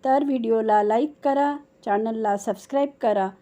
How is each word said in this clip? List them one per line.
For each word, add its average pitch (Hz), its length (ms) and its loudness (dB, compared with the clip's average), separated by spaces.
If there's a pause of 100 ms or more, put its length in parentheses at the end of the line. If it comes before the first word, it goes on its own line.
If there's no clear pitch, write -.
तर 269 200 2
व्हिडिओला 226 580 0
लाईक 233 300 0 (120)
करा, 285 320 0 (280)
चॅनलला 220 520 -2
सबस्क्राईब 247 520 -4 (120)
करा 208 280 0 (120)